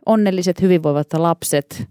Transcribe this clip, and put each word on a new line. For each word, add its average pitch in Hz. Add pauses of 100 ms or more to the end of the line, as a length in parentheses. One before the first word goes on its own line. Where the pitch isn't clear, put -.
onnelliset, 190
hyvinvoivat 156
lapset, 160